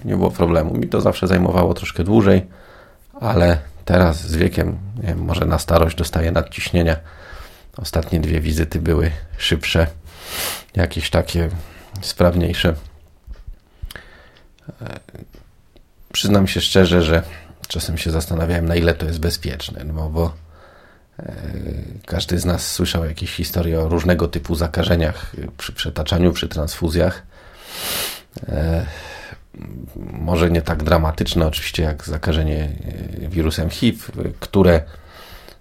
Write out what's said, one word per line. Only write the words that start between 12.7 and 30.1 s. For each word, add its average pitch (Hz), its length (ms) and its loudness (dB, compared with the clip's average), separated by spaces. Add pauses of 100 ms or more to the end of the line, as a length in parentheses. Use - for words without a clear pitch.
E, - 200 -12 (1120)
przyznam 98 340 4
się - 140 0
szczerze, 90 420 6
że 82 200 4 (460)
czasem 85 300 -4
się 85 120 -2
zastanawiałem, 82 560 0
na 85 100 2
ile 85 180 4
to 80 120 -4
jest 80 140 -4
bezpieczne, 76 640 -6
no 78 260 -4
bo, 82 240 0 (840)
e, - 140 -12 (760)
każdy 85 320 -2
z 87 60 -2
nas 85 280 -2
słyszał 85 320 0
jakieś 80 260 -6
historie 85 500 -2
o 80 80 0
różnego 87 400 2
typu 87 260 -4
zakażeniach 82 800 0 (260)
przy - 140 -10
przetaczaniu, 85 600 0
przy 78 160 -4
transfuzjach. 82 760 -2 (1300)
E, 80 380 0 (1080)
może 85 540 0